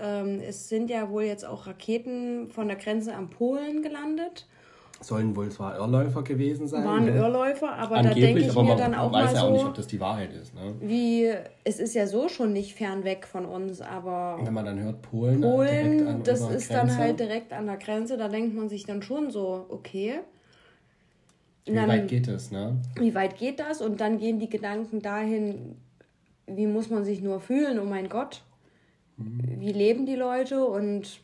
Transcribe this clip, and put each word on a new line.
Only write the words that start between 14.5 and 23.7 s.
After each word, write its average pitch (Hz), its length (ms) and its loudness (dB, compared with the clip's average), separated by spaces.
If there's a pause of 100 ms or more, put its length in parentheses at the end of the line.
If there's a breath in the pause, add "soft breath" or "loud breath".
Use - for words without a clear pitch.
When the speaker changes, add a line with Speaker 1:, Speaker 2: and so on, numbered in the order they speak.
Speaker 2:
man 107 100 -2
dann 101 160 -4
hört, 110 220 -6
Polen, 123 400 2
Speaker 1:
Polen, 294 560 6
Speaker 2:
direkt 294 100 6
an 233 160 0
Speaker 1:
das 247 160 4
Speaker 2:
unserer 233 160 0
Speaker 1:
ist 233 140 -4
dann 247 160 4
Speaker 2:
Grenze. 247 120 4
Speaker 1:
halt 233 220 2
direkt 226 320 -4
an 214 140 -6
der 196 100 -4
Grenze, 220 400 -4
da 220 120 -2
denkt 220 280 -2
man 220 140 -4
sich 202 160 -8
dann 202 160 -6
schon 285 280 -2
so, 185 380 -4
okay. 196 460 -6 (1500 soft breath)
Speaker 2:
Wie 220 80 0
Speaker 1:
Dann 220 140 4
Speaker 2:
weit 208 200 4
geht 123 180 2
das, 101 240 -6
ne? 107 280 -4 (200)
Speaker 1:
Wie 233 160 2
weit 190 220 0
geht 277 240 -4
das? 302 220 -6